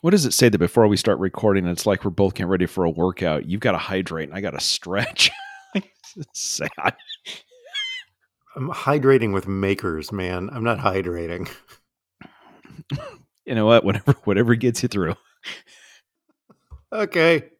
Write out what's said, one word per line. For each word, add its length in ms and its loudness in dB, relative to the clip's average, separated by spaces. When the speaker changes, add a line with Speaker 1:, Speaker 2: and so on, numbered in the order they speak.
Speaker 1:
What 100 4
does 140 4
it 80 0
say 160 6
that 80 2
before 300 4
we 100 4
start 220 0
recording, 460 0
it's 200 -2
like 200 0
we're 60 -2
both 240 2
getting 140 -4
ready 180 2
for 160 -2
a 60 2
workout? 580 -2
You've 140 -4
gotta 180 0
hydrate 500 -6
and 80 -12
I 40 -8
gotta 180 -8
stretch. 760 -2
<laughs> 60 -16
It's 220 -14
sad. 560 -6
Speaker 2:
I'm 140 -6
hydrating 640 4
with 160 -2
Makers, 640 -2
man. 400 -6
I'm 100 -6
not 160 0
hydrating. 760 -4
<laughs> 60 -20
Speaker 1:
You 80 -6
know 140 2
what? 160 8
Whatever, 300 2
whatever 320 4
gets 260 -2
you 80 -2
through. 240 -2
Speaker 2:
Okay. 520 2